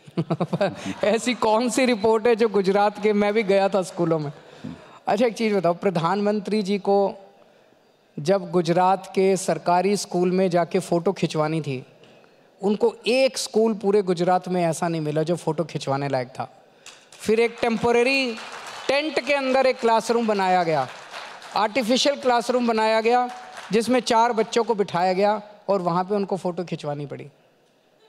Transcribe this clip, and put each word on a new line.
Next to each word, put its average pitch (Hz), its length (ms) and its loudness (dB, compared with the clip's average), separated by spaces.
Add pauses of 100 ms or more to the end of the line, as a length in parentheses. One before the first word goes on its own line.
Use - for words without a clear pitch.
(500)
<laughs> - 540 -4
ऐसी 220 300 0
कौन 226 360 0
सी 262 160 2
रिपोर्ट 220 420 2
है 240 80 4
जो 220 140 2
गुजरात 202 540 2
के, 214 100 2
मैं 208 200 2
भी 226 100 2
गया 196 260 4
था 196 120 2
स्कूलों 165 380 -2
में। 147 120 -6 (760)
अच्छा, 214 180 2
एक 233 80 0
चीज़ 214 220 0
बताओ, 170 180 2
प्रधानमंत्री 202 880 0
जी 202 160 -2
को 196 360 2 (1040)
जब 175 320 0
गुजरात 180 560 2
के 190 300 2
सरकारी 180 600 0
स्कूल 180 340 -2
में 190 180 2
जाके 170 300 0
फ़ोटो 170 340 0
खिंचवानी 160 480 -2
थी, 131 240 -8 (760)
उनको 208 340 0 (120)
एक 254 300 2
स्कूल 220 360 0
पूरे 196 280 2
गुजरात 180 460 0
में 180 180 0
ऐसा 165 220 -2
नहीं 165 140 -2
मिला 151 220 -2
जो 170 120 -2
फ़ोटो 160 280 -4
खिंचवाने 143 460 -4
लायक 127 180 -4
था। - 360 -14 (560)
फिर 214 200 2
एक 233 220 0
टेम्परेरी 240 760 0 (520)
टेंट 302 320 0
के 277 140 -2
अंदर 262 320 2
एक 254 140 0
क्लासरूम 226 480 2
बनाया 185 360 2
गया, 151 240 0 (680)
आर्टिफिशियल 233 600 0
क्लासरूम 240 520 0
बनाया 220 340 2
गया, 247 280 2 (420)
जिसमें 226 280 2
चार 240 340 4
बच्चों 220 300 0
को 220 120 -2
बिठाया 185 380 0
गया 202 280 2 (280)
और 196 120 2
वहाँ 175 220 0
पे 190 120 -2
उनको 196 220 -2
फ़ोटो 180 260 -6
खिंचवानी 147 420 -8
पड़ी। 135 220 -12 (800)